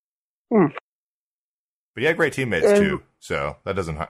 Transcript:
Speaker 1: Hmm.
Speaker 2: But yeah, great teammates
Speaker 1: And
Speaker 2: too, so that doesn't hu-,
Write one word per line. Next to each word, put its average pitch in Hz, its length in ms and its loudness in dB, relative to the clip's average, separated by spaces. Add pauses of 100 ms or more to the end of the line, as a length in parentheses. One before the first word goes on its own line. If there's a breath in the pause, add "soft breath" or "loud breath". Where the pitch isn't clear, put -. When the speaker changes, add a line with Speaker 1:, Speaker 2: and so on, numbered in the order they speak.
(500)
Speaker 1:
Hmm. 190 180 4 (1300)
Speaker 2:
But 113 80 -6
yeah, 156 100 2
great 165 200 0
teammates 113 340 0
Speaker 1:
And 202 100 6
Speaker 2:
too, 85 260 0 (180)
so 73 440 -6
that 98 120 -6
doesn't 82 180 -6
hu-, 78 160 -8